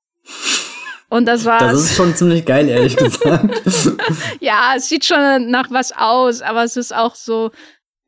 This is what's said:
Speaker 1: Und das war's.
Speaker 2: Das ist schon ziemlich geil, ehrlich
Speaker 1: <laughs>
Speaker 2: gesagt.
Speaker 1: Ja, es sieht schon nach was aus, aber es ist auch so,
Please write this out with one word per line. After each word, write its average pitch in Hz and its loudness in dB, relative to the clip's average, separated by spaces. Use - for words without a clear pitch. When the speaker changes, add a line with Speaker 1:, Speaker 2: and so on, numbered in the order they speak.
Speaker 1:
Und 233 2
das 233 0
war's. 226 4
Speaker 2:
Das 151 2
ist - 0
schon 175 2
ziemlich 170 2
geil, 139 2
ehrlich 123 2
Speaker 1:
<laughs> - -
Speaker 2:
gesagt. - 0
Speaker 1:
Ja, 240 0
es 262 -6
sieht 311 -2
schon 277 2
nach 254 0
was 254 -2
aus, 247 0
aber 233 0
es 233 -4
ist 240 -8
auch 226 0
so, 226 -4